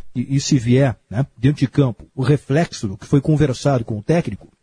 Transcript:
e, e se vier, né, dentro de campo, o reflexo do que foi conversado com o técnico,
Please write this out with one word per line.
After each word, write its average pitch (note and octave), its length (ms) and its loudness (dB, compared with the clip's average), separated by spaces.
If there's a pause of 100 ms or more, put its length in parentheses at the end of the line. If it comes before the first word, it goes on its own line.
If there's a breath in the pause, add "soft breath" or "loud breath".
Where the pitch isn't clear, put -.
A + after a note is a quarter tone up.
(160)
e, B2+ 220 -2
e C3+ 40 2
se C#3+ 180 2
vier, A#2+ 380 2 (140)
né, B2 160 -2 (100)
dentro C3 240 2
de C#3 80 2
campo, C3 460 -2
o C3+ 80 -6
reflexo C#3 680 0
do F#2+ 80 -8
que - 100 -18
foi C#3+ 140 4
conversado C#3 640 0
com A2 140 -8
o G2+ 40 -10
técnico, D#3+ 460 -2 (140)